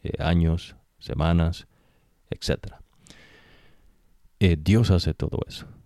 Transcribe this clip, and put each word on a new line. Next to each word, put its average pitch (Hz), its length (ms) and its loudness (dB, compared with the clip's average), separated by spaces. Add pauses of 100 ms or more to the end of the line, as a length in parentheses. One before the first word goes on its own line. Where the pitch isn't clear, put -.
eh, - 160 -8
años, 82 580 0 (220)
semanas, 82 680 -2 (640)
etcétera. - 520 -8 (1600)
Eh, 87 200 4
Dios 95 320 4
hace 87 240 2
todo - 320 -6
eso. - 200 -16 (200)